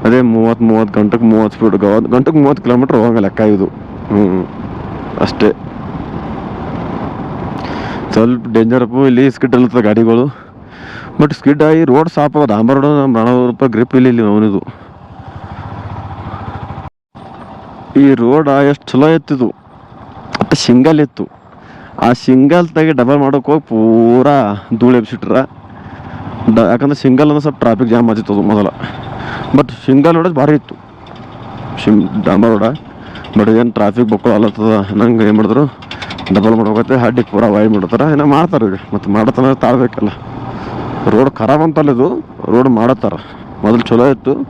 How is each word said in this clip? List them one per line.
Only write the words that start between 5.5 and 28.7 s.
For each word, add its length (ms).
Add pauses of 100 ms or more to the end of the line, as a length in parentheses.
ಸ್ವಲ್ಪ 400
ಡೇಂಜರ್ 320
ಅಪ್ಪು, 240
ಇಲ್ಲಿ 240
ಸ್ಕಿಡ್ 240
ಇರ್ತದೆ 320
ಗಾಡಿಗಳು. 340 (960)
But 180
ಸ್ಕಿಡ್ 280
ಆಗಿ 140 (100)
ರೋಡ್ 240
ಸಾಫ್ 220
ಅದ, 160
ಡಾಂಬರ್ 280
ರೋಡ್, 60 (140)
ನಮ್ಮ 180
ರಾಣಾ 140 (160)
ರೂಪ 160 (100)
ಗ್ರಿಪ್ 240
ಇಲ್ಲ 140
ಇಲ್ಲಿ 100 (100)
ಅವನಿದು. 280 (3500)
ಈ 20 (160)
ರೋಡ್ 280 (220)
ಎಷ್ಟು 220
ಚಲೋ 240
ಇತ್ತಿದು, 320 (880)
ಮತ್ತೆ 180 (100)
ಸಿಂಗಲ್ 380
ಇತ್ತು. 200 (800)
ಆ 40 (160)
ಸಿಂಗಲ್ 520
ತೆಗಿ 240
ಡಬಲ್ 240
ಮಾಡೋಕೆ 280
ಹೋಗಿ 180
ಪೂರಾ 680 (440)
ಧೂಳು 200
ಎಬ್ಸಿಟ್ರ. 340 (1200)
ಡ-, 180
ಯಾಕಂದ್ರೆ 320
ಸಿಂಗಲ್ 280
ಅಂದ್ರೆ 140
ಸ್ವಲ್ಪ 180
ಟ್ರಾಫಿಕ್ 280
ಜಾಮ್ 200
ಆಗ್ತಿತ್ತು 240
ಅದು 160
ಮೊದಲ. 160 (880)